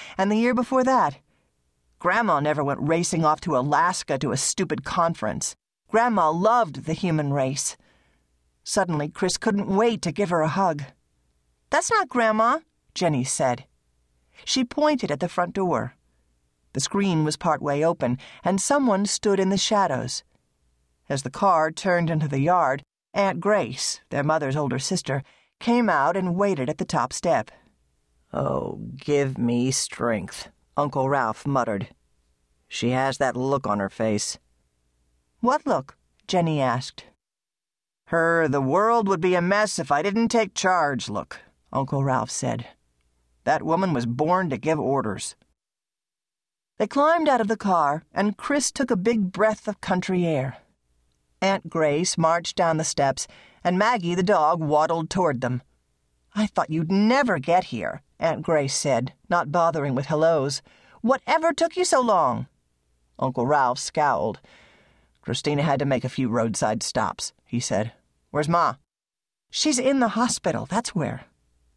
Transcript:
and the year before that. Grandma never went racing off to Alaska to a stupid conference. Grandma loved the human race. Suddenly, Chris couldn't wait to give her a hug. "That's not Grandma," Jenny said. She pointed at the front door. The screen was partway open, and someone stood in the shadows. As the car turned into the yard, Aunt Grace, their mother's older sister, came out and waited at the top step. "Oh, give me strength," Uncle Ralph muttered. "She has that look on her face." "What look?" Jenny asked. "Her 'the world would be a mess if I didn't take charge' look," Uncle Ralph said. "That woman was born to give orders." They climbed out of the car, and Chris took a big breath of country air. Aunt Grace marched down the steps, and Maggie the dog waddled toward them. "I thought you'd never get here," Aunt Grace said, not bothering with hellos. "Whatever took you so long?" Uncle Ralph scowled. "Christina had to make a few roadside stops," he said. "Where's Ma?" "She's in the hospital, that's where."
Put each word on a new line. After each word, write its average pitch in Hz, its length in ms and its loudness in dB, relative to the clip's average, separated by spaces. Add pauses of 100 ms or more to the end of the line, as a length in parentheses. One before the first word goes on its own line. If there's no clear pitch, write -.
(160)
and 190 140 2
the 214 60 2
year 240 180 2
before 254 300 2
that. 247 340 2 (800)
Grandma 185 400 2
never 147 240 0
went 143 240 -2
racing 165 380 2
off 151 160 2
to 156 160 0
Alaska 147 640 0
to 135 120 -2
a 110 60 0
stupid - 480 -2
conference. - 720 -2 (320)
Grandma 214 420 2
loved 185 540 2
the 160 80 -4
human 156 400 0
race. 139 440 -2 (840)
Suddenly, 170 460 -2
Chris - 280 -2
couldn't 202 300 -2
wait 214 360 2
to 165 100 -2
give 196 180 -2
her 175 100 2
a 156 80 2 (140)
hug. 156 220 0 (840)
"That's - 200 0
not 370 180 2
Grandma," 233 520 2 (340)
Jenny 151 300 0
said. 127 420 -2 (800)
She 262 200 0
pointed 294 460 0
at 147 80 -2
the 175 100 -2
front 175 240 -2
door. 143 440 -2 (800)
The 135 60 -4
screen 185 440 0
was 151 120 -2
partway 147 460 0
open, 131 360 0 (260)
and 190 160 0
someone 240 440 2
stood 196 360 0
in 190 80 2
the 196 100 2
shadows. 151 640 0 (880)
As 139 160 -4
the 131 200 -10
car 160 280 4
turned 175 360 0
into 156 200 0
the 139 100 -2
yard, 143 460 2 (280)
Aunt 190 280 0
Grace, 170 580 -2 (120)
their 143 120 -2
mother's 147 320 0
older 139 240 -2
sister, 135 460 -4 (340)
came 240 300 2
out 160 280 2
and 185 200 -2
waited 180 340 0
at 156 80 -6
the 190 60 -6
top 123 280 -2
step. 143 380 0 (840)
"Oh, - 460 -4 (160)
give 139 420 -2
me 120 360 0
strength," - 800 -4 (240)
Uncle 139 320 0
Ralph 127 400 -2
muttered. 113 440 -2 (760)
"She - 220 -4
has 131 280 0
that 131 180 0
look 135 300 -2
on 104 140 0
her 98 100 -2
face." 110 480 -2 (1040)
"What 269 260 0
look?" 160 300 -2 (320)
Jenny 165 320 2
asked. 123 460 -2 (1040)
"Her 165 380 2
'the 139 140 0
world 202 480 2
would 180 140 0
be 185 120 2
a 180 60 2
mess 202 380 0
if 175 120 -4
I 143 120 2
didn't 208 260 0
take 220 260 0
charge' 160 540 0
look," - 320 -8 (320)
Uncle 135 320 -2
Ralph 127 260 0
said. 120 380 -6 (760)
"That 143 180 0
woman 170 320 0
was 120 100 0
born 156 460 0
to 123 80 -4
give 156 200 -2
orders." 107 560 -4 (1400)
They 208 100 -2
climbed 311 400 2
out 262 140 4
of 208 80 -2
the 220 80 0
car, 165 560 0
and 202 240 -2
Chris - 340 -2
took - 200 -2
a 233 60 0 (120)
big 208 240 0
breath 214 340 0
of 208 140 -6
country 185 460 0
air. 135 320 -2 (800)
Aunt 190 300 -2
Grace 156 480 0
marched 165 360 0
down 165 220 2
the 156 80 -2
steps, 139 420 -2 (380)
and 180 140 2
Maggie 202 360 0
the 185 80 0
dog 170 380 4
waddled 156 480 2
toward 156 320 0
them. 123 220 -4 (720)
"I 214 120 0
thought - 220 -2
you'd 160 240 -2
never 220 460 4
get 170 340 0
here," 104 300 -6 (160)
Aunt 156 240 -2
Grace 147 340 0
said, 127 380 0 (160)
not 170 200 0
bothering 151 440 2
with 131 100 -2
hellos. 156 560 2 (400)
"Whatever 294 540 2
took 330 240 0
you 359 80 2
so 277 160 4
long?" 147 440 2 (720)
Uncle 131 280 -2
Ralph 131 320 2
scowled. 113 600 0 (840)
"Christina 143 400 -2
had 147 180 2
to 143 40 -2
make 135 180 0
a 127 140 -6
few 131 140 0
roadside 113 520 -2
stops," - 520 -4 (100)
he 117 160 -4
said. 110 320 -2 (380)
"Where's 147 180 -2
Ma?" 165 280 2 (720)
"She's 294 280 0
in 262 220 2
the 220 200 0
hospital, 160 440 -2
that's 202 300 -4
where." 131 320 -4 (500)